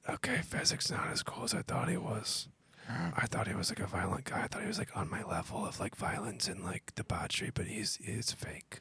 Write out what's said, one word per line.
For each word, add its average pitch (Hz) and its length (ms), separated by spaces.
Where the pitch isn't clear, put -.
Okay, - 340
Fezzik's - 480
not - 200
as - 120
cool - 220
as - 100
I - 80
thought - 260
he 87 80
was. - 520
I 113 100
thought - 200
he 95 80
was, - 160
like, - 100
a 98 60
violent 92 380
guy. - 180
I - 60
thought - 140
he - 60
was, - 100
like, - 180
on 101 120
my - 140
level - 420
of, - 140
like, 92 180
violence - 520
and, 95 160
like, 90 300
debauchery, - 600
but - 120
he's, 214 380
he's - 280
fake. - 480